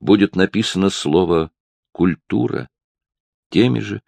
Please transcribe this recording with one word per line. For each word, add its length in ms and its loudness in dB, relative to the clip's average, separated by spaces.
будет 340 2
написано 540 0
слово 640 0
«культура» 760 -4
теми 300 0
же 280 -10